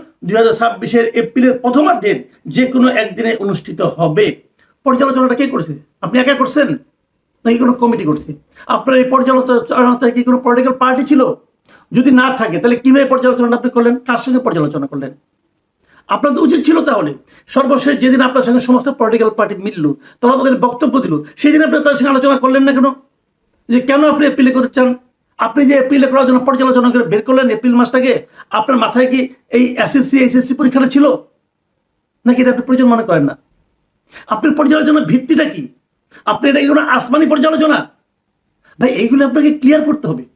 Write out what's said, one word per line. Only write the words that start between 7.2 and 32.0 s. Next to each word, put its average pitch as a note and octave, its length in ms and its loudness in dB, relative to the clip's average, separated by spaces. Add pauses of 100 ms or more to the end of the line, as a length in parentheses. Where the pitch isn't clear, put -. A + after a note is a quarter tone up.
নাকি A#3 180 2
কোনো A#3+ 180 2
কমিটি G#3 280 0
করছে? - 200 -4 (460)
আপনার C4 260 0
এই B3+ 120 0
পর্যালোচনাতে B3+ 920 0 (100)
কি B3 120 -2
কোনো B3 180 2
পলিটিক্যাল B3+ 360 0
পার্টি B3+ 300 0
ছিল? D4 100 4 (760)
যদি B3 120 4 (100)
না C4 80 2 (120)
থাকে G3 220 -4
তাহলে A#3+ 220 2
কিভাবে C4 280 4
পর্যালোচনাটা B3 480 0
আপনি B3 160 -4
করলেন? A#3+ 200 2 (120)
কার A#3+ 160 -2
সঙ্গে B3+ 220 0
পর্যালোচনা D3+ 460 -4
করলেন? C#3 220 -10 (960)
আপনার C#4 260 -2
তো E4 120 -4
উচিত D#4+ 200 2
ছিল E4 100 4 (120)
তাহলে F3+ 220 -2 (440)
সর্বশেষ C4+ 380 0 (100)
যেদিন C4 240 4
আপনার B3+ 200 0
সঙ্গে A#3+ 200 2
সমস্ত B3 200 2 (120)
পলিটিক্যাল A3+ 380 0
পার্টি G3+ 180 -2 (100)
মিলল, F3+ 200 -4 (340)
তারা B3+ 200 2
তাদের C4 160 0 (100)
বক্তব্য A#3+ 300 -2 (100)
দিল, D#3+ 80 -4 (280)
সেই D4 120 2
দিন D#4 120 4
আপনি D4 100 0 (100)
তাদের C#4 140 0
সঙ্গে C#4 140 0
আলোচনা C4 300 2
করলেন C4 240 2
না C#4 100 2
কেন? C4+ 100 2 (840)
যে A#3+ 60 0 (120)
কেন C#4 120 2 (120)
আপনি D4+ 180 0
এপ্রিলে C4 260 2
করতে B3 200 -2
চান? B3+ 120 2 (500)
আপনি A3+ 300 -2
যে C#4+ 140 4
এপ্রিলে C4+ 280 2
করার C4+ 160 2
জন্য B3+ 200 2
পর্যালোচনা B3+ 460 2
করে A#3+ 180 2
বের G#3+ 160 0
করলেন C4 280 2
এপ্রিল B3 240 0
মাসটাকে, B3 340 0 (440)
আপনার A#3+ 260 -2
মাথায় A#3+ 280 0
কি C4 80 0 (380)
এই B3 80 4 (200)
এসএসসি, C4 380 0
এইচএসসি B3 360 0
পরীক্ষাটা C4 340 2
ছিল C#4 120 4 (1200)